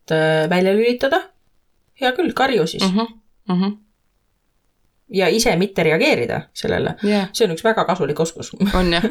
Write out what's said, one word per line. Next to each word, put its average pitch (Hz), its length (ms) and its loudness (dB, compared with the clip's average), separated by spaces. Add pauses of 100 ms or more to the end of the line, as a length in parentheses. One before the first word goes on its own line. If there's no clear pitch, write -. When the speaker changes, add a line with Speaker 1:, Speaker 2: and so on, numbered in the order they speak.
Speaker 1:
äh, 156 400 2
välja 185 240 2
lülitada, 247 480 2 (800)
hea 254 140 2
küll, - 160 -2
karju 254 340 2
siis. - 220 -4
Speaker 2:
Mhm, 214 220 0 (380)
mhm. 190 260 0 (1400)
Speaker 1:
Ja 185 180 0
ise 226 280 2
mitte 185 280 0
reageerida 165 580 0 (100)
sellele. - 480 -4
Speaker 2:
Jah. 208 320 0
Speaker 1:
See - 120 -2
on 175 120 0
üks - 100 -6
väga 220 200 2
kasulik 151 340 -2
oskus. - 320 -6 (120)
<laughs> 196 160 2
Speaker 2:
On 180 140 2
jah. 170 180 0